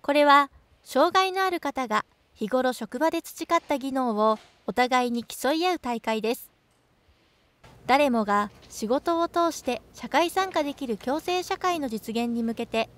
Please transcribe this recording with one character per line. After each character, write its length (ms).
こ 100
れ 120
は、 280
障 280
害 200
の 100
あ 80
る 80
方 300
が 160
日 160
頃 240
職 280
場 100
で 120
培 340
っ 40
た 160
技 140
能 260
を 80
お 40
互 360
い 20
に 140
競 280
い 140
合 80
う 60
大 200
会 220
で 140
す。 120
誰 220
も 160
が 280
仕 180
事 340
を 60
通 240
し 120
て 200
社 140
会 220
参 220
加 100
で 120
き 120
る 100
共 220
生 240
社 160
会 220
の 80
実 260
現 120
に 180
向 100
け 120
て 320